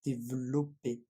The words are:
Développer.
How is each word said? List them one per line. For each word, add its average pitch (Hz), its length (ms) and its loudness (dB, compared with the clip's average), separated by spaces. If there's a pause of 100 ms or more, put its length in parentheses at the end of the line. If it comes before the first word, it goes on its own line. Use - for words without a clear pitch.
Développer. 127 1040 0